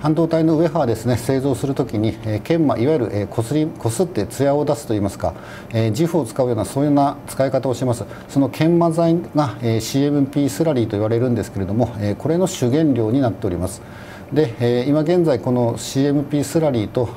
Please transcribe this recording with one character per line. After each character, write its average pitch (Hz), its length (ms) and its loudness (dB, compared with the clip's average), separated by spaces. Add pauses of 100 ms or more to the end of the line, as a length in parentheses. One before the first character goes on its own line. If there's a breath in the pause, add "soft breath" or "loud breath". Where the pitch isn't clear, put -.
半 151 100 0
導 160 160 2
体 165 160 2
の 160 120 4
ウ 151 60 2
ェ 170 100 4
ハ 165 100 0
ー 143 40 2
で 117 80 2
す - 140 -4
ね、 123 100 2
製 135 220 0
造 131 160 0
す 113 100 -6
る 135 80 0
と 135 120 0
き - 120 -4
に、 107 180 0 (120)
え 107 80 -2
ー、 104 60 -2
研 165 220 2
磨、 120 140 2
い 113 80 2
わ 151 80 4
ゆ 156 60 2
る、 107 120 -2
え 101 120 -2
ー、 98 40 -6
こ 107 140 -2
す 117 140 -2
り-、 151 100 2 (140)
こ 117 100 -2
す 117 140 0
っ - 20 2
て 107 220 -4
艶 139 260 0
を 147 120 2
出 143 100 0
す 139 100 -12
と - 80 -4
言 104 80 0
い - 20 -2
ま 101 60 0
す - 80 -14
か、 - 160 -4 (400 loud breath)
え 113 140 2
ー、 113 60 0
ジ 151 120 0
フ 170 140 0
を 139 60 0
使 131 180 -2
う - 20 2
よ 123 80 0
う - 20 0
な、 107 80 -2
そ 139 180 -2
う - 20 2
い 151 60 2
う - 0 -
よ - 20 4
う - 20 4
な 143 240 2 (100)
使 - 160 -2
い 135 60 2
方 135 200 0
を 127 40 0
し 113 120 -4
ま 123 100 2
す。 107 80 -8 (260 loud breath)
そ - 100 0
の 135 100 4
研 165 280 2
磨 170 140 4
剤 165 260 2 (180)
が、 143 280 0
え 113 140 2
ー、 - 20 2
シ - 180 -2
ー 139 120 4
エ - 20 0
ム 143 160 2
ピ 143 140 0
ー 139 80 2
ス 147 140 -2
ラ 160 100 2
リ 123 100 2
ー - 20 0
と - 60 -4
言 101 100 0
わ 107 80 0
れ 117 80 2
る 123 140 2
ん - 20 2
で 104 100 0
す - 80 -8
け - 80 -6
れ 98 60 -2
ど 92 80 -4
も、 117 160 2 (100)
え 104 120 0
ー、 101 40 -2
こ - 140 -4
れ 165 80 2
の 190 80 2
主 180 240 0
原 151 140 2
料 120 260 2
に 127 100 2
な 127 120 2
っ - 20 -4
て - 140 -4
お - 20 2
り 87 80 -2
ま 87 100 -2
す。 - 140 -10 (500 loud breath)
で、 139 300 2
え 123 260 2
ー、 - 20 -2
今 151 120 2
現 175 240 2
在 131 160 2
こ 127 100 -2
の 120 240 2
シ - 240 -4
ー 139 80 4
エ 143 60 2
ム 143 100 2
ピ 147 140 -2
ー 143 80 2
ス - 160 -2
ラ 151 100 2
リ 113 140 0
ー - 20 -6
と、 120 300 -2